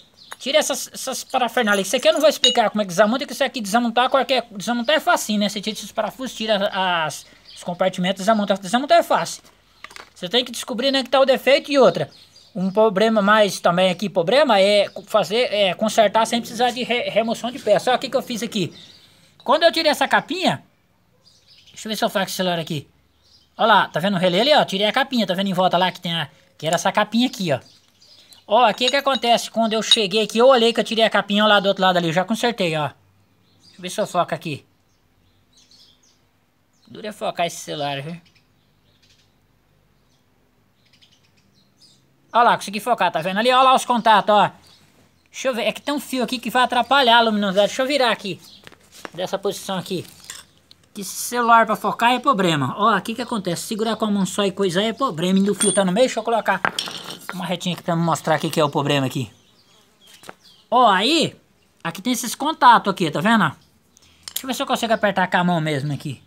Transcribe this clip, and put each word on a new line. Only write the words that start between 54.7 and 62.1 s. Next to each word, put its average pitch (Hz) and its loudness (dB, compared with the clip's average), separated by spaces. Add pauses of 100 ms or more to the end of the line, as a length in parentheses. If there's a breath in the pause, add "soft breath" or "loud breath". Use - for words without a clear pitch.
aí 220 0
é 220 -2
problema. 190 0
E 196 2
o 202 0
fio - 2
tá 196 2
no 180 0
meio, 247 4
deixa - -4
eu 214 -4
colocar 214 0 (720)
uma 180 -8
retinha 175 -4
aqui - -10
pra 175 -2
me 165 2
mostrar 160 0
o 139 -4
que 165 -4
que 147 -2
é 156 4
o 143 0
problema 143 0
aqui. 123 -6 (1400)
Ó, 240 6
aí, 233 2 (480)
aqui 170 -8
tem 247 -2